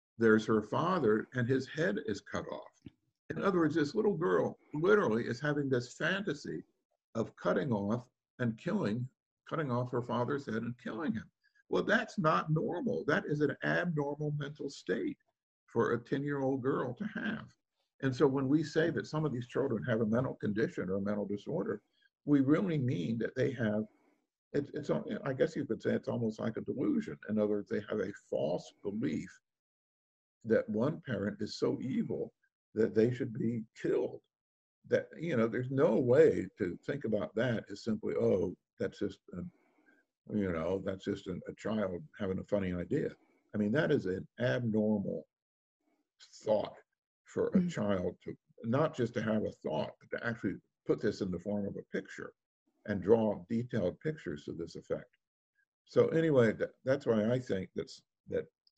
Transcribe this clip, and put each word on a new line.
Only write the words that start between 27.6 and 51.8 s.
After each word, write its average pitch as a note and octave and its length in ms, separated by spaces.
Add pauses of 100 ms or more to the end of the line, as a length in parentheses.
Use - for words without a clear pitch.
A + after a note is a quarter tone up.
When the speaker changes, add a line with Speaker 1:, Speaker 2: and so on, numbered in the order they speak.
Speaker 1:
they G#2+ 200
have G#2+ 100
a G2 120 (180)
false - 420 (120)
belief A2 460 (1160)
that A2 240
one A#2+ 380
parent G2+ 320
is G#2+ 180
so C3 240
evil F#2 520 (420)
that G#2+ 200
they A2+ 180
should A#2 200
be A2+ 300 (160)
killed. - 400 (680)
That, A#2 180 (120)
you D#3 180
know, A2+ 100
there's B2+ 240
no D#3 260
way A#2+ 500 (100)
to F#2 280
think D3 200
about G#2 300
that A#2 360
as G2+ 120
simply, G#2+ 320
"Oh, F#2+ 400 (240)
that's F#2+ 180
just, G2 220 (180)
a, F2+ 40 (920)
you F#2+ 160
know, E2+ 320
that's F#2+ 220
just G2 220
an, F2+ 200
a - 60
child G2+ 480 (180)
having F#2+ 200
a F#2 40
funny F#2+ 300
idea." F2 360 (440)
I G#2+ 60
mean, G#2 140
that D#3 180
is G#2 160
an F#2 200 (120)
abnormal G#2+ 880 (1160)
thought G#2+ 300 (520)
for - 240
a G3 100
Speaker 2:
Mm. F3 120
Speaker 1:
child F#2 520
to, - 120 (280)
not B2 320
just A#2 180
to A2 80
have A2 220
a F#2 80
thought, - 480
but - 180
to - 80
actually A2+ 300 (320)
put - 120
this G#2 220
in G2 80
the F2 100
form G2+ 280
of G2 100
a - 200